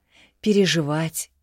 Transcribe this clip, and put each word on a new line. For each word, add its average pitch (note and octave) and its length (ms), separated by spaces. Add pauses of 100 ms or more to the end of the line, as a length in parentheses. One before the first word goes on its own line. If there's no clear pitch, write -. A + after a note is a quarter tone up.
(400)
переживать, D#3+ 920 (120)